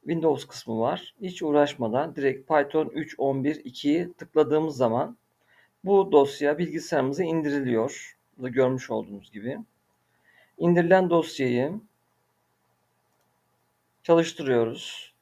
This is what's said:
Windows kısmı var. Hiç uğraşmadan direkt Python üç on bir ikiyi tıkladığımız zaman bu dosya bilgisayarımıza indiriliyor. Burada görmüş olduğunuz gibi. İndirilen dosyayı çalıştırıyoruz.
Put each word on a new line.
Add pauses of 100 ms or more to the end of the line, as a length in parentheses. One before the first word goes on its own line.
Windows
kısmı
var.
Hiç
uğraşmadan
direkt
Python
üç
on
bir
ikiyi
tıkladığımız
zaman (680)
bu
dosya
bilgisayarımıza
indiriliyor. (200)
Burada
görmüş
olduğunuz
gibi. (1000)
İndirilen
dosyayı (2250)
çalıştırıyoruz.